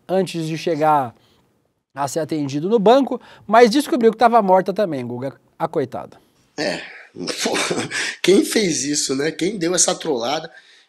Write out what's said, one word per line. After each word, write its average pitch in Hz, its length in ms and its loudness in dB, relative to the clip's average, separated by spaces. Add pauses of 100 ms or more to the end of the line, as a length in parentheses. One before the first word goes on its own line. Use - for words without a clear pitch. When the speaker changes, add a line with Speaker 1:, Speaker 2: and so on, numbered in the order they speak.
Speaker 1:
antes 170 400 -2
de 160 100 -6
chegar 151 560 0 (840)
a 139 120 -4
ser 160 120 -6
atendido 151 500 -4
no 226 100 2
banco, 240 400 4 (260)
mas 226 260 6
descobriu 254 400 2
que 220 60 -12
tava 233 240 4
morta 190 300 2
também, 165 340 -4
Guga, 123 280 -8 (240)
a 165 100 -4
coitada. 127 500 -8 (380)
Speaker 2:
É, 95 260 -4 (160)
<laughs> - 140 -20 (320)
pô, 226 80 -2 (680)
quem 202 240 6
fez 160 400 -2
isso, 147 300 -4
né? 151 160 -2
Quem 180 260 -4
deu 175 180 -4
essa 180 180 2
trollada? 147 560 -4 (400)